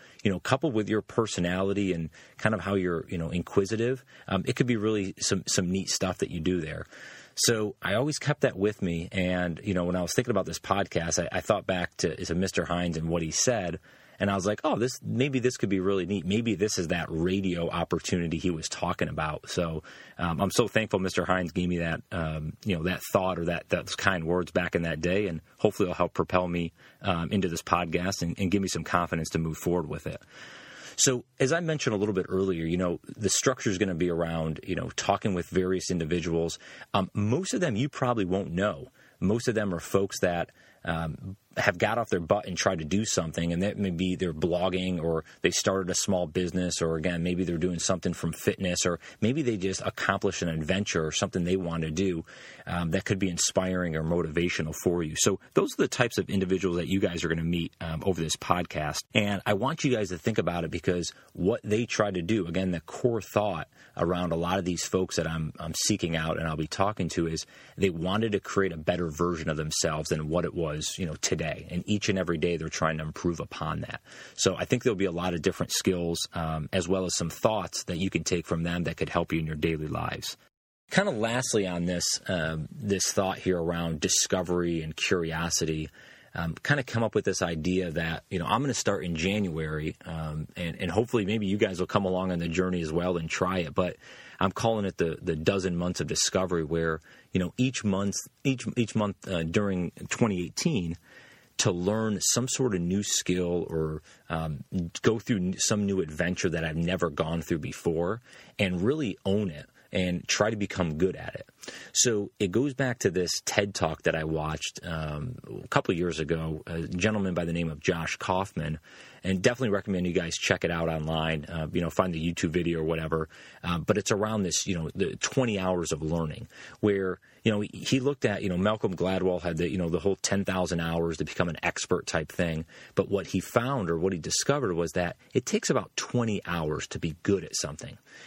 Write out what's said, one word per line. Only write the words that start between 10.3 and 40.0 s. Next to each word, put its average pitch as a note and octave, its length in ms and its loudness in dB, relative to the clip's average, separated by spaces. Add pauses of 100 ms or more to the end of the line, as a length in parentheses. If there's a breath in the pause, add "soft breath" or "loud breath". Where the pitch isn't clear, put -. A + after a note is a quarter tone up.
about F#2+ 140 2
this E2 120 -6
podcast, F2+ 640 0
I, F#2 160 -2
I - 20 0
thought G2+ 260 0
back F2+ 320 -2
to, E2 180 0
to F2 180 -4
Mister F#2 300 0
Hines F2 320 -2
and D#2+ 120 -4
what E2+ 140 0
he D#2+ 80 -4
said. F#2 480 0 (420 loud breath)
And G2 120 2
I - 20 2
was F#2+ 100 0
like, G#2 200 0
"Oh, D4+ 100 2
this, A#2+ 260 0
maybe B2+ 380 0
this B2 180 2
could G#2+ 120 0
be F#2+ 100 4
really F#2+ 260 2
neat. F2 220 -2
Maybe A2 300 2
this G#2 200 0
is E2+ 120 0
that E2+ 200 0
radio F2 640 0
opportunity E2+ 680 0
he F2+ 140 0
was D#2+ 180 -4
talking F2 400 -2
about." D#2 400 -4
So, E2 360 -2 (340 loud breath)
um, E2+ 220 0
I'm G2 100 4
so A#2 160 4
thankful G#2+ 320 0
Mister F#2 260 0
Hines F2+ 280 2
gave F2+ 160 0
me F2 100 0
that, E2+ 320 -2
um, D#2 440 -4 (100)
you G2 120 0
know, D#2 60 -4
that F2+ 180 -2 (120)
thought F#2 260 2
or E2+ 60 -2
that, E2+ 240 -2
those F2+ 260 -2
kind F2+ 300 0
words F2 260 0
back F2 240 0
in F2 80 2
that D#2+ 180 -2
day. F#2 280 2
And D#2+ 120 -4 (180 soft breath)
hopefully G2+ 300 2
it'll F2 60 -2
help F2 200 0
propel F2+ 340 2
me, E2+ 240 -2 (280 loud breath)
um, E2+ 300 0
into F#2+ 160 2
this E2 160 -4
podcast F2 600 0
and, E2+ 180 -2
and F#2 100 2
give G2+ 100 4
me G2 60 -2
some E2+ 160 -4
confidence E2+ 480 0
to - 80 -2
move D#2+ 180 -2
forward E2+ 320 0
with D#2 200 -6
it. D#2+ 120 -8 (760 loud breath)
So - 280 2 (140)
as C3+ 140 4
I E3+ 80 2
mentioned D#3 340 0
a - 20 2
little G#2 160 2
bit F#2 160 2
earlier, F#2+ 360 2
you E2 120 2
know, F2+ 220 0 (180)
the G#2 140 0
structure - 400 2
is F#2 80 0
gonna F#2+ 160 2
be F2 160 2
around, E2 560 0
you F2+ 80 -2
know, E2 220 -4
talking G2+ 360 2
with F2 140 -2
various F#2 460 0
individuals. E2 640 0 (340 loud breath)
Um, F#2+ 220 2
most A#2+ 400 0
of A3+ 60 0
them D3 160 2
you C3+ 120 0
probably A#2+ 360 0
won't F2+ 260 0
know. F2 380 0 (320 soft breath)
Most G#2 260 2
of A#2+ 80 2
them G#2 180 2
are E2+ 60 -2
folks G2 440 0